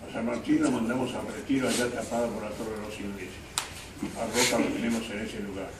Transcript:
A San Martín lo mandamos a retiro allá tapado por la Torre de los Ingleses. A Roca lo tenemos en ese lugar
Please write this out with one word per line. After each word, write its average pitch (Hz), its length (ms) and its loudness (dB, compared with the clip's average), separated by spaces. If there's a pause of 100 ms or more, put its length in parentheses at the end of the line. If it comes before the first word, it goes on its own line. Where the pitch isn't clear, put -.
A - 60 -10
San - 140 -2
Martín 156 360 4
lo 139 80 6
mandamos 120 440 2
a 107 60 -2
retiro 135 480 2
allá 120 200 4
tapado 120 440 0
por 107 100 -4
la 104 80 -6
Torre 110 220 -4
de 104 100 -6
los 104 180 -8
Ingleses. 98 400 -8 (800)
A 113 80 0
Roca 120 320 4
lo - 160 4
tenemos 113 360 0
en 104 100 -4
ese 110 200 -6
lugar 98 380 -6